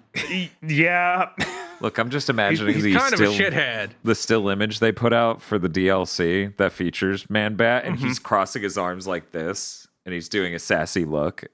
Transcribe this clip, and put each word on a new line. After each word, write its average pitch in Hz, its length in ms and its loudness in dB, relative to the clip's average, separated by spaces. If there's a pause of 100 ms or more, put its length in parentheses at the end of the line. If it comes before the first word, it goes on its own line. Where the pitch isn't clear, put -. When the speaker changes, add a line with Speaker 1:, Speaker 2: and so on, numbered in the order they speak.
Speaker 1:
<laughs> - 260 -8
Speaker 2:
Y-, 185 220 -4 (100)
yeah. 175 680 2 (500)
Speaker 3:
Look, 110 180 -4
I'm 117 120 2
just 139 200 -2
imagining 107 440 2
Speaker 1:
He's - 100 2
Speaker 3:
the 101 120 4
Speaker 1:
kind - 180 2
of 185 80 2
a 101 100 6
Speaker 3:
still, 196 200 0
Speaker 1:
shithead. 117 400 -2 (120)
Speaker 3:
the 113 100 2
still 104 360 2
image 104 320 0
they 113 100 4
put 117 220 2
out 117 280 2
for - 180 -2
the 87 100 0
D 92 180 2
L 95 180 4
C 90 420 0 (100)
that 95 160 2
features 95 560 -4
Man 107 260 -2
Bat, 117 300 2
and 170 100 -4
Speaker 2:
Mm-hmm. 127 100 -4
Speaker 3:
he's 127 140 -4
crossing 101 440 -2
his 95 140 -4
arms 92 300 -4
like 87 240 -6
this, - 560 -8 (180)
and 92 80 -8
he's 85 140 -6
doing 90 280 -2
a 85 40 -8
sassy 82 460 0
look, 76 480 -2